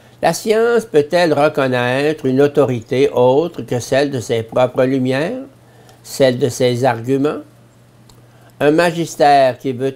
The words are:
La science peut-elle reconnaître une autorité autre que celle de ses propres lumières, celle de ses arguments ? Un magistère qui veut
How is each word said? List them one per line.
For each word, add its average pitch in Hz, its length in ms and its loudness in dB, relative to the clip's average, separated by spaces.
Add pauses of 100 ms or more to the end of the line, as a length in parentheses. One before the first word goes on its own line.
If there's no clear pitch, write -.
(220)
La 165 100 2
science 226 520 0
peut-elle 160 480 0
reconnaître 139 960 0
une 131 140 0
autorité 135 720 0
autre 131 520 0
que 123 180 -4
celle 135 300 -2
de 127 100 -6
ses 113 240 -4
propres 127 400 0
lumières, 135 580 -2 (600)
celle 131 340 0
de 135 100 0
ses 123 360 -2
arguments ? 135 560 -2 (1200)
Un 147 120 2
magistère 156 840 2
qui 135 140 -6
veut 131 240 -4